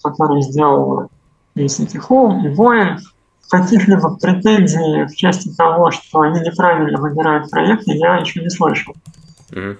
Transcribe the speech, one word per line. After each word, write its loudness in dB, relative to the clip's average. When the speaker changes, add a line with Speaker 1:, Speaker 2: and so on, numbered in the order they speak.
Speaker 1:
который -2
сделал 0
и -2
City -6
Home, 4
и -4
Воин. 2
Каких-либо 2
претензий 2
в -12
части -2
того, 2
что -4
они 2
неправильно 0
выбирают -2
проекты, 0
я 0
еще -6
не -6
слышал. -4
Speaker 2:
Мгм. -10